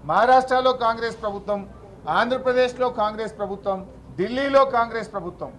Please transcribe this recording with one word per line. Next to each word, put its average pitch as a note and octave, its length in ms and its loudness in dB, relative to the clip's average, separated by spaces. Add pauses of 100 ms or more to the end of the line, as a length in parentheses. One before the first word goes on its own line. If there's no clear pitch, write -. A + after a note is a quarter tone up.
మహారాష్ట్రలో B3+ 680 4
కాంగ్రెస్ A3+ 500 -2
ప్రభుత్వం, G3+ 460 -4 (400)
ఆంధ్రప్రదేశ్లో B3 800 0 (140)
కాంగ్రెస్ G#3+ 380 -4
ప్రభుత్వం, G3 500 -6 (260)
ఢిల్లీలో C4+ 480 2
కాంగ్రెస్ A#3 480 -2
ప్రభుత్వం F3 460 -10